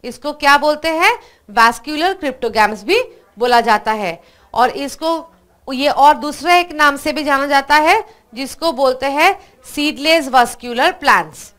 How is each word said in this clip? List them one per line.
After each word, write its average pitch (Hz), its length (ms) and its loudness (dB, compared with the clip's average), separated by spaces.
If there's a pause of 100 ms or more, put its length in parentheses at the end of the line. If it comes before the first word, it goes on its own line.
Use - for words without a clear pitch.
इसको 247 280 -10
क्या 285 260 2
बोलते 302 300 -2
हैं? 370 300 0 (360)
Vascular 294 640 0
cryptogams 220 640 -2
भी 359 180 0 (380)
बोला 240 220 2
जाता 220 320 0
है। 185 300 -6 (320)
और 240 160 2
इसको 311 640 -8 (380)
ये 269 160 -2
और 285 260 4
दूसरा 294 400 -2
एक 349 180 0
नाम 294 240 2
से 294 160 -4
भी 285 120 -6
जाना 277 220 0
जाता 285 280 0
है, 330 300 2 (300)
जिसको 277 380 -6
बोलते 254 340 -2
हैं 320 340 0 (340)
seedless 294 560 -2
vascular 240 640 0
plants 196 460 0 (200)